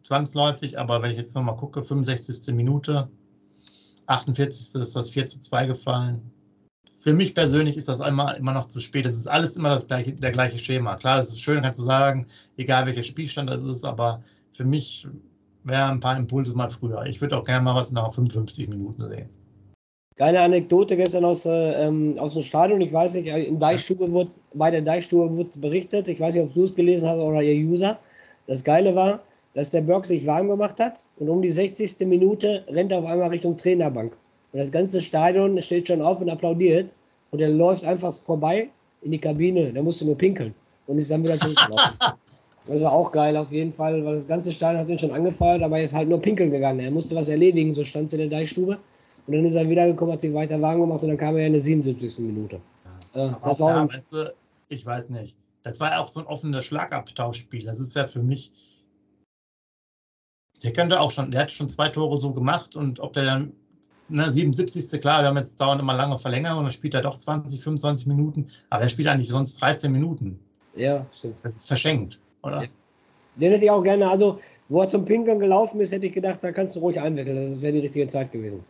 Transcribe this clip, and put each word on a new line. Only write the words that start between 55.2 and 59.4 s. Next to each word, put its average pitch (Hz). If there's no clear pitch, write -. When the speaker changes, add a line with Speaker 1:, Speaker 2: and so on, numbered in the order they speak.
Speaker 1:
Das 120
war 156
ja 165
auch -
so 160
ein 156
offenes 147
Schlagabtauschspiel. 117
Das 113
ist 127
ja 139
für 120
mich, 127